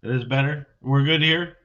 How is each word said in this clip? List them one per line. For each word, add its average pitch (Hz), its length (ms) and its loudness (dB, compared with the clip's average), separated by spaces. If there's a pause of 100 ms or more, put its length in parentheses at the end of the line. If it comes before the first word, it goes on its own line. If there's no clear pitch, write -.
It 110 100 -8
is 123 140 -2
better. 139 420 -4 (140)
We're 135 220 2
good 151 180 2
here. 165 440 0